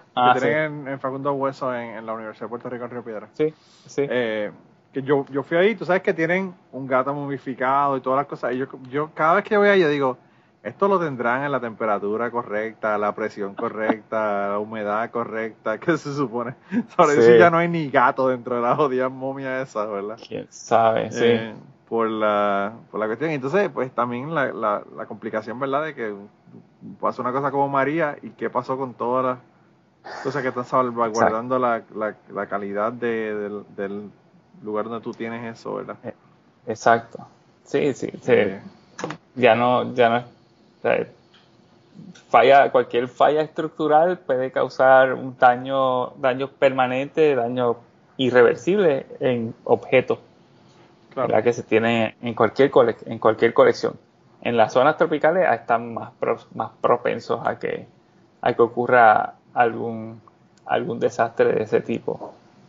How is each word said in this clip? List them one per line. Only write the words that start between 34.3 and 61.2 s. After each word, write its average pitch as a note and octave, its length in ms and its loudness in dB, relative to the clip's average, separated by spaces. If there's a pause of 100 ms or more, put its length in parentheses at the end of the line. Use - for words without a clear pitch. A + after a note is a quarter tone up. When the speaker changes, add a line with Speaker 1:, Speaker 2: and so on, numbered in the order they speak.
Speaker 2:
lugar G#2+ 220 -6
donde A2+ 180 -8
tú A#2+ 100 -8
tienes A#2 300 -10 (160)
eso, G#2 160 -10
¿verdad? G2+ 280 -10
Speaker 1:
Eh, A#2 100 -12 (520)
exacto. - 540 0 (460)
Sí, C#3+ 280 -2
sí, - 160 -8 (100)
sí. - 140 -2
Speaker 2:
Eh. G#2 280 2 (760)
Speaker 1:
Ya A#2+ 180 6
no, A#2+ 400 2
ya B2 160 4
no A#2 80 2
es B2 80 -4 (640)
sea, - 180 0 (1200)
falla, C3 420 8
cualquier B2 360 0
falla C#3 340 2
estructural D#3 800 0
puede C3 320 -2
causar C3 600 4
un B2+ 240 -8
daño, B2+ 800 2
daño C3+ 320 -2
permanente, C3+ 840 2
daño A#2+ 420 0 (400)
irreversible C3+ 880 4 (140)
en A#2+ 340 -2 (100)
objetos, B2 560 0 (920)
Speaker 2:
Claro. B2 160 -2
Speaker 1:
¿verdad? A2 140 2
Que A#2+ 100 4
se A#2 100 -6
tiene A2+ 580 0
en A#2 120 -6
cualquier A#2+ 380 2
cole-, A#2 340 4
en A2+ 140 -8
cualquier A#2 340 2
colección. - 400 4 (480)
En A#2 160 -2
las A2 160 4
zonas C#3+ 240 4
tropicales, E3 500 2
ah, A#2+ 80 2
están A#2 380 -2
más A2 260 -10
pro-, A#2 180 -2 (160)
más A2+ 180 -8 (100)
propensos A#2 640 0
a A2+ 120 -2
que, - 300 -8 (540)
a B2 120 0
que - 80 0
ocurra A#2 760 4 (180)
algún, A2+ 680 -4 (440)
algún A#2+ 340 -4
desastre A#2 540 0